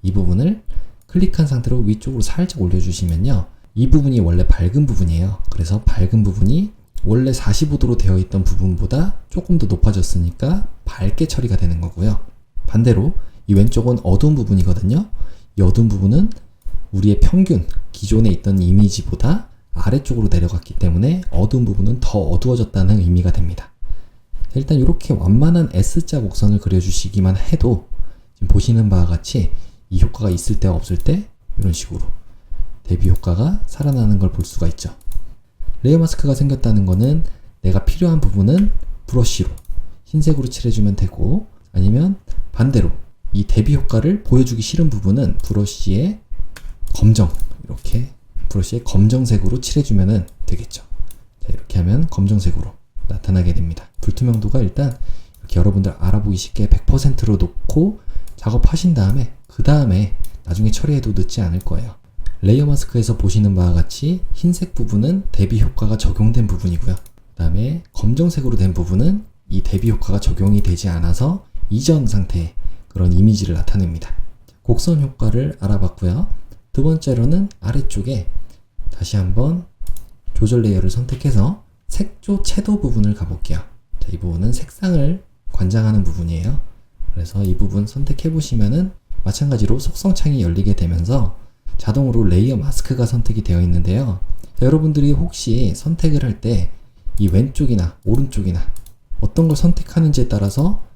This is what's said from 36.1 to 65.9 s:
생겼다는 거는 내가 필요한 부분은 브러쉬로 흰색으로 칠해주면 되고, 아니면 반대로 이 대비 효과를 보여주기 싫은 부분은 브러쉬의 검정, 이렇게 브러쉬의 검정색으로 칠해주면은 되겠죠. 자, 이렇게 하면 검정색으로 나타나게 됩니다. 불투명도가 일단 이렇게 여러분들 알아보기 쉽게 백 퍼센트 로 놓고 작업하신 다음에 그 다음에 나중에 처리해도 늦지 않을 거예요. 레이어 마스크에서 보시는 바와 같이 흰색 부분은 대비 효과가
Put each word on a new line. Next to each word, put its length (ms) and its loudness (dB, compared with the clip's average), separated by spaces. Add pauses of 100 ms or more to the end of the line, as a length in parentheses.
생겼다는 500 0
거는 400 0 (380)
내가 220 2
필요한 360 2
부분은 520 2 (340)
브러쉬로 420 0 (560)
흰색으로 440 0
칠해주면 480 0
되고, 500 -2 (260)
아니면 440 2 (360)
반대로 380 0 (420)
이 120 2
대비 320 2
효과를 480 0
보여주기 360 2
싫은 300 0
부분은 480 0
브러쉬의 840 -2 (720)
검정, 400 2 (320)
이렇게 460 -4 (400)
브러쉬의 340 -4
검정색으로 760 2
칠해주면은 680 0 (180)
되겠죠. 380 -4 (580)
자, 120 -6
이렇게 260 -2
하면 300 2
검정색으로 640 0 (360)
나타나게 460 0
됩니다. 340 -4 (120)
불투명도가 600 0
일단 360 -2 (420)
이렇게 220 -2
여러분들 380 2
알아보기 380 0
쉽게 320 -2
백 160 4
퍼센트 400 2
로 120 2
놓고 640 0 (360)
작업하신 580 2
다음에 380 4 (140)
그 160 -6
다음에 540 2 (280)
나중에 260 0
처리해도 420 -2
늦지 280 0
않을 200 -2
거예요. 340 -4 (480)
레이어 240 4
마스크에서 500 0
보시는 380 2
바와 180 2
같이 500 0 (100)
흰색 420 -2
부분은 560 -2
대비 300 2
효과가 360 0